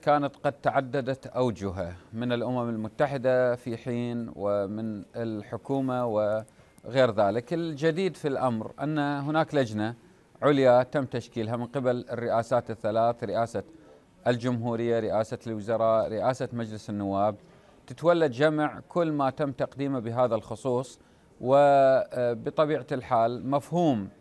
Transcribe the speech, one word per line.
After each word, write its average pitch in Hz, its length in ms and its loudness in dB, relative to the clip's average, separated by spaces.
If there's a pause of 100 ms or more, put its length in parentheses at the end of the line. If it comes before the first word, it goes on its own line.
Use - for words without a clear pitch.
كانت 147 340 2
قد 143 180 -2
تعددت 131 720 -2
أوجهه 95 680 -2 (180)
من 120 180 -4
الأمم 120 380 -2
المتحدة 127 840 0
في 117 220 -8
حين 120 580 -6
ومن 101 680 -2 (120)
الحكومة 123 920 -4
وغير 110 1040 0
ذلك. 104 420 0
الجديد 165 640 -2
في 156 100 -4
الأمر 120 440 -2 (120)
أن 151 160 -2
هناك 147 560 -2
لجنة 110 400 -2 (460)
عليا 131 420 6
تم 135 220 -2
تشكيلها 117 500 -4
من 120 100 -4
قبل 123 460 -2
الرئاسات 117 600 0
الثلاث، 113 520 0
رئاسة 104 400 -2 (640)
الجمهورية، 117 720 0
رئاسة 110 380 -2 (100)
الوزراء، 110 640 0
رئاسة 120 440 -2
مجلس 110 360 -8
النواب، 101 460 0 (520)
تتولى 160 420 2
جمع 147 500 0 (100)
كل 170 220 0
ما 139 180 0
تم 139 220 -4
تقديمه 135 480 -4
بهذا 117 360 0
الخصوص. 123 640 -4 (420)
وبطبيعة 135 1500 4
الحال 120 580 0
مفهوم 139 600 0 (120)